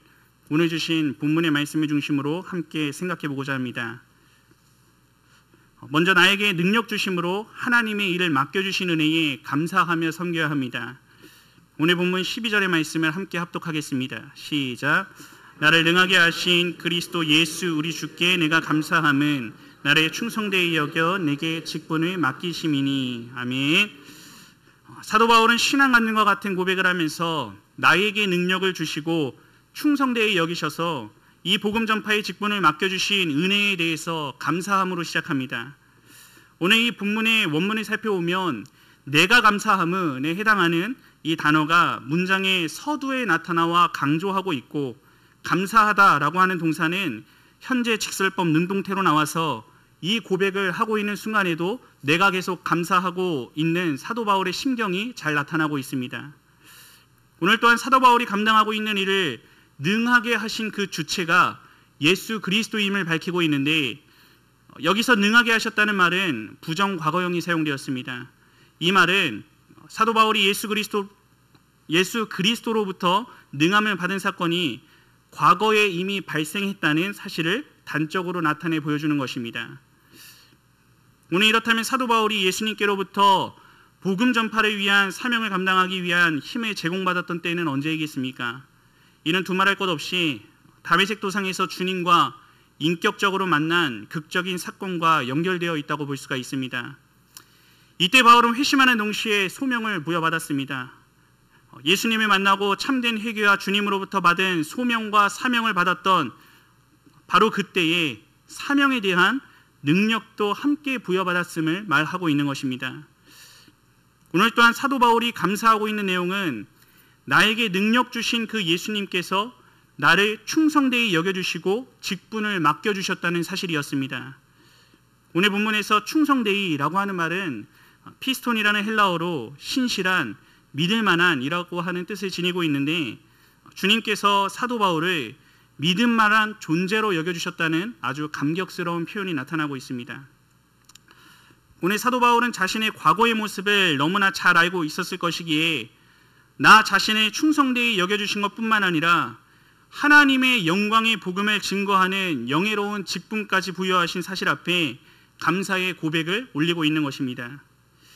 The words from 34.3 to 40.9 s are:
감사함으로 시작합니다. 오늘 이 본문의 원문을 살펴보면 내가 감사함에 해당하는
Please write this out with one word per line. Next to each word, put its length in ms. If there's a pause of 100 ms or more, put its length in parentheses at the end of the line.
감사함으로 640
시작합니다. 760 (840)
오늘 180
이 140
본문의 560
원문을 360
살펴보면 800 (420)
내가 360
감사함에 920
해당하는 600 (280)